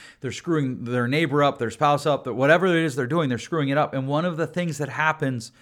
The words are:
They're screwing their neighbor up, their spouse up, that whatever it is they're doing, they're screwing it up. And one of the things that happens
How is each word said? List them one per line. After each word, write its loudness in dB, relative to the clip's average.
They're -8
screwing -2
their -2
neighbor 2
up, 2
their -2
spouse 2
up, 0
that -4
whatever 4
it 4
is 0
they're -2
doing, 0
they're -2
screwing -2
it 0
up. 0
And -4
one 0
of -4
the -2
things -4
that -4
happens -2